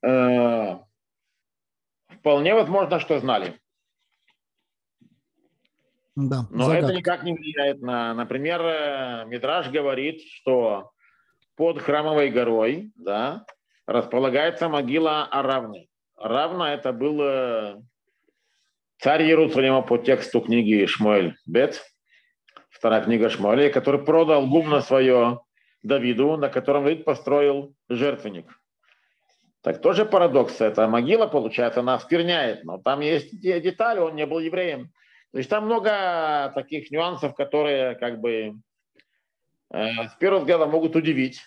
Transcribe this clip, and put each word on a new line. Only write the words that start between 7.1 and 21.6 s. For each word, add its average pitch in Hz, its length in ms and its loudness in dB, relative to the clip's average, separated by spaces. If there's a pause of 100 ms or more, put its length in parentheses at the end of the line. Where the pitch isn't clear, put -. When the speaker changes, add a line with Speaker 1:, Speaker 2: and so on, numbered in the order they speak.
Speaker 1:
не 175 120 -6
влияет 147 460 -4
на, 120 340 -4
например, 135 480 -4
э, 139 640 -4
Мидраш 131 440 -4
говорит, 143 520 -4
что 113 680 -2 (680)
под 160 240 0
Храмовой 151 500 0
горой, 120 680 0
да, 113 480 -6 (420)
располагается 135 840 0
могила 151 560 0
Аравны. 131 640 -4 (280)
Равна 147 580 -2
это 131 180 -6
был, 143 300 -2
э, 120 540 -2 (1200)
царь 151 240 2
Иерусалима 139 600 4
по 120 160 2
тексту 123 420 2
книги 110 460 4
Шмуэль 101 500 2 (100)
Бет, 120 360 0 (880)